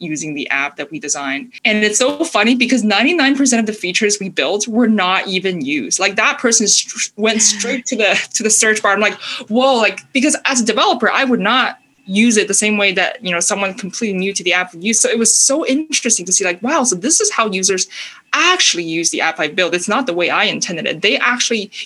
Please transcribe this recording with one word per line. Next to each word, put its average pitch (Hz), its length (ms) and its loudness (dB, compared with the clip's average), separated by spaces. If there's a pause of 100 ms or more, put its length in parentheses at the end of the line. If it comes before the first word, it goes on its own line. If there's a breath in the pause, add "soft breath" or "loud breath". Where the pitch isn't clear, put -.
using 156 320 -6
the 143 160 -8
app 139 260 -4
that 143 160 -10
we 156 80 -10
designed. 139 540 -6 (100)
And 214 220 2
it's 208 140 2
so 294 260 0
funny 226 300 2
because 247 280 2
ninety-nine 269 540 2
percent 240 240 4
of 214 60 0
the 214 120 -6
features 196 400 0
we 196 80 -6
built 170 400 -2
were 233 220 2
not 190 380 2
even 185 340 -2
used. 135 380 -4
Like, 196 180 0
that 254 220 2
person 226 280 2
str-, - 480 -2
went 220 280 0
straight 240 420 0
to 262 100 -4
the, 196 380 0
to 226 100 -4
the 214 60 0
search 214 340 2
bar. 202 80 4
I'm 196 80 2
like, 208 140 2 (340 loud breath)
"Whoa," 254 280 4
like, 202 260 0 (100)
because 269 240 2 (100)
as 262 140 0
a 220 60 0
developer, 254 440 2
I 240 140 2
would 247 160 2
not 226 380 0 (320)
use 214 280 4
it 202 100 2
the 196 60 -2
same 208 240 2
way 196 160 2
that, 180 280 -2
you 185 100 -4
know, 170 100 0
someone 196 320 -2
completely 190 440 -4
new 190 160 -2
to - 80 -6
the 170 120 0
app 185 200 -2
would 165 80 -16
use. 220 160 0
So - 120 2
it 226 100 0
was 220 180 2
so 294 300 2
interesting 262 580 0
to 185 60 -4
see, 185 140 0
like, 180 180 -4
wow, 277 220 0
so 202 100 0
this 214 240 0
is 403 100 0
how 214 220 0
users 185 340 -2 (460 loud breath)
actually 320 540 2
use 165 240 -2
the - 100 -4
app 160 220 -2
I 151 80 0
built. 175 260 0
It's 175 140 -2
not 226 180 0
the 175 60 -2
way 175 160 0
I 175 160 0
intended 160 420 -4
it. 165 140 -4
They 233 160 0
actually 240 520 -2 (160 loud breath)